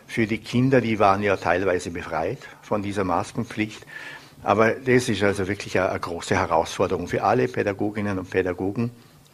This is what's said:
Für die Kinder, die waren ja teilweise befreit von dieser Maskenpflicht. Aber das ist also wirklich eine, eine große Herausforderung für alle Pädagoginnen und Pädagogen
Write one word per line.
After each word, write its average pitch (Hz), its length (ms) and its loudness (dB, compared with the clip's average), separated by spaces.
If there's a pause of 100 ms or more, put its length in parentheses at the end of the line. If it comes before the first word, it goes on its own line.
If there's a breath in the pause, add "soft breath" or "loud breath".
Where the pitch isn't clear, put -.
Für 113 200 0
die 107 100 -2
Kinder, 127 420 2
die 110 200 0
waren 101 240 4
ja 98 140 2
teilweise 92 540 0
befreit 80 480 -4 (220 loud breath)
von 104 220 -4
dieser 101 200 -4
Maskenpflicht. 104 840 -4 (580 loud breath)
Aber 110 280 4
das 123 380 2
ist 101 140 0
also 98 240 2
wirklich 101 320 -2
eine, 92 100 2
eine 98 100 -4
große 85 360 -4
Herausforderung 87 720 0
für - 160 -2
alle 123 240 2
Pädagoginnen 104 720 -4
und 90 100 -10
Pädagogen 95 600 -2 (420 soft breath)